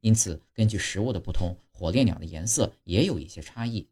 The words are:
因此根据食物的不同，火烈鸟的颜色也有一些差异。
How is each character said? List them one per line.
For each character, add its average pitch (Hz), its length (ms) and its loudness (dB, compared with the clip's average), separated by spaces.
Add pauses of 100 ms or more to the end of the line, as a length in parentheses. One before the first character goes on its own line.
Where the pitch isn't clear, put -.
因 110 140 6
此 85 280 -2 (120)
根 110 120 2
据 107 120 0
食 - 220 -4
物 123 120 -2
的 - 80 -4
不 - 100 -8
同， 87 240 0 (160)
火 82 200 -4
烈 123 120 4
鸟 117 140 4
的 87 80 -14
颜 82 220 -8
色 - 260 0 (120)
也 92 200 2
有 156 140 -2
一 76 80 -10
些 - 140 -16
差 117 260 -8
异。 113 260 -6